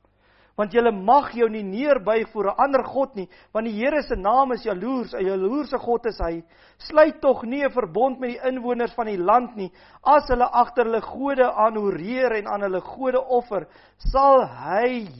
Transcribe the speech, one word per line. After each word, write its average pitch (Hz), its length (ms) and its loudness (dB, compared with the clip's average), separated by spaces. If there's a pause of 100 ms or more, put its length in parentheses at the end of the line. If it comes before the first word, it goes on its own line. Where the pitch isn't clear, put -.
(560)
want 208 160 -4
julle 233 180 4
mag 220 420 2
jou 226 160 2
nie 214 140 -6
neerbuig 220 720 0
voor 202 140 -2
'n - 120 -2
ander 262 260 2
god 269 300 -4
nie, 190 140 -10 (240)
want 220 140 -4
die 220 180 -4
Here 294 180 0
se 240 140 -6
naam 247 360 2
is 226 120 -6
jaloers, 220 500 -4
'n 196 100 -4
jaloerse 202 540 -2
God 240 280 -2
is 208 120 -6
hy. 170 240 -4 (360)
Sluit 311 420 2
tog 269 240 2
nie 269 200 -4
'n 269 60 0
verbond 240 480 -2
met 247 120 -6
die 247 180 -6
inwoners 240 460 -4
van 233 120 -4
die 208 120 -4
land 214 380 2
nie. 190 160 -8 (300)
As 285 260 6
hulle 247 220 2
agter 240 340 2
hulle 226 160 0
gode 254 520 0
aanhoreer 214 800 0
en 214 160 -4
aan 202 140 -4
hulle 185 180 -2
gode 254 440 -2
offer, 240 440 -2 (300)
sal 269 480 4
hy 196 600 -2 (140)